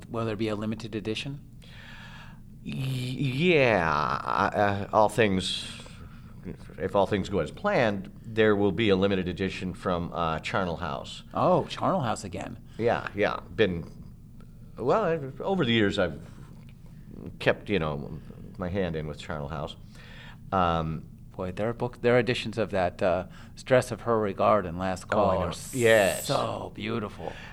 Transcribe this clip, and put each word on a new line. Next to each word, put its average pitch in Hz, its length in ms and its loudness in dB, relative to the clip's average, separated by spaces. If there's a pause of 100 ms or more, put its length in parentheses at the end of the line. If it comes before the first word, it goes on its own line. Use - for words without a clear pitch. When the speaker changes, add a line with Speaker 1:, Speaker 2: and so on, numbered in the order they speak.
(100)
Speaker 1:
will 113 140 -2
there 110 120 -2
be 110 120 -2
a 107 80 -2
limited 107 380 -6
edition? 110 440 -4 (1300)
Speaker 2:
Y-, - 80 -6
yeah, 131 1160 4 (340)
uh, 62 320 2
uh, 101 340 2
all 107 200 6
things, 95 600 2 (1080)
if 95 180 -2
all 98 100 8
things 95 220 0
go 95 120 2
as 73 100 -2
planned, 113 600 2 (140)
there 110 320 6
will 101 160 4
be 107 160 2
a 95 80 8
limited 92 320 2
edition 90 460 -2
from, 87 400 -2
uh, 80 240 0
Charnel 90 400 -2
House. 69 440 -8 (120)
Speaker 1:
Oh, 147 320 4
Charnel 151 340 0
House 110 240 -2
again. 87 320 -8 (220)
Speaker 2:
Yeah, 107 360 2
yeah. 95 220 2 (180)
Been, 92 300 2 (920)
well, 170 260 0
I've, 156 380 -4
over 180 240 2
the 117 60 4
years 104 260 4
I've 82 200 0 (1200)
kept, - 300 2
you 101 100 2
know, 76 400 -2 (380)
my 92 140 -4
hand 90 260 0
in 76 100 -4
with 73 120 -8
Charnel 73 300 -6
House. 76 280 -6 (760)
Um, 82 500 2 (340)
Speaker 1:
Boy, 92 160 -6
their 104 200 -2
book, 120 300 -6
their 120 160 6
editions 117 400 0
of 98 140 0
that, 92 280 0
uh, 92 260 2 (280)
Stress - 380 2
of 101 80 -6
Her 117 180 2
Regard 101 480 4
and 85 100 -6
Last 92 280 -2
Speaker 2:
Oh, - 100 -2
Speaker 1:
Call 101 160 4
Speaker 2:
I 92 60 4
know. 95 60 2
Speaker 1:
are 87 100 -2 (200)
Speaker 2:
Yes. 113 540 6
Speaker 1:
so 110 480 -2
beautiful. 104 580 -6 (200)